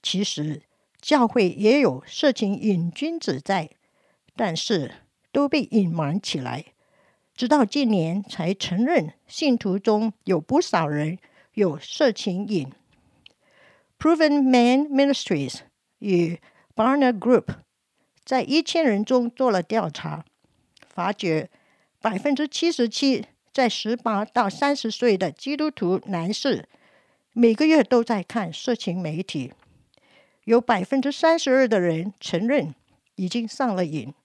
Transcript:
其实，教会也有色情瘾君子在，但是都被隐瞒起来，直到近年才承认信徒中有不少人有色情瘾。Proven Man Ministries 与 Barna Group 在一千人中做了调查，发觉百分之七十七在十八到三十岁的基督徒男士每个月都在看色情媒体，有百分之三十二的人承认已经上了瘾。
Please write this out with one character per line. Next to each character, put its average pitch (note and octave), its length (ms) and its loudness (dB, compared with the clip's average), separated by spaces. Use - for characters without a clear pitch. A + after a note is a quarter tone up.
其 F#3+ 220 -2
实， D3+ 400 -6
教 C4 280 2
会 G#3 220 2
也 G#3+ 300 4
有 D3 260 0
色 - 280 0
情 G3+ 260 -2
瘾 E3+ 320 0
君 E4 260 -6
子 C#3 220 -4
在， E3+ 300 -4
但 G3+ 180 -2
是 D#3+ 420 -4
都 C#4+ 160 2
被 C#4 140 0
隐 G3 280 2
瞒 E3 320 -2
起 - 180 -6
来， B2+ 260 -8
直 B3 120 -4
到 C#4+ 160 4
近 B3 260 0
年 F3+ 320 0
才 F#3 320 -6
承 G3 300 -2
认 B3 300 0
信 C4+ 300 0
徒 G3 220 -2
中 G#3+ 320 0
有 F3+ 160 0
不 C4 180 0
少 E3 280 0
人 D3+ 300 -4
有 F3+ 260 0
色 - 320 0
情 G3 360 -6
瘾。 E3 220 -4
Proven D4+ 460 2
Man B3+ 460 4
Ministries C4 720 0
与 F3 400 0
Barna B3+ 420 2
Group A#3 280 2
在 B3+ 180 0
一 D#4 180 2
千 D#4+ 220 -2
人 G#3+ 220 2
中 B3 240 0
做 B3+ 220 0
了 F#3 100 0
调 F3+ 280 -2
查， D#3 360 -10
发 F#3+ 260 -4
觉 D#3+ 360 -2
百 A3 160 -2
分 C#4+ 160 0
之 D4 140 -2
七 E4 240 -2
十 A#3+ 160 0
七 C4 380 0
在 B3+ 140 2
十 A3 280 -4
八 G#3+ 280 -2
到 A3+ 260 0
三 C#4+ 260 0
十 A#3 140 -6
岁 G#3+ 280 2
的 F3+ 120 0
基 C#4 280 -8
督 D4+ 120 -2
徒 F#3 360 -2
男 F3+ 280 -4
士 G3+ 340 -2
每 A#3 200 6
个 D4+ 140 2
月 D#4 160 6
都 A#3+ 200 2
在 G#3 200 -2
看 F#3+ 280 -6
色 - 220 -4
情 F#3 260 -4
媒 D#3+ 220 -6
体， C3+ 300 -8
有 A#3 140 6
百 A3 240 0
分 C4+ 180 0
之 C#4 100 -2
三 E4 260 2
十 C#4 140 -2
二 C4 160 4
的 G#3 120 2
人 F3 400 0
承 F#3 280 -2
认 F#3+ 260 0
已 F#3 140 -4
经 A#3 180 -4
上 A#3 280 -2
了 F#3 100 0
瘾。 D3 280 -8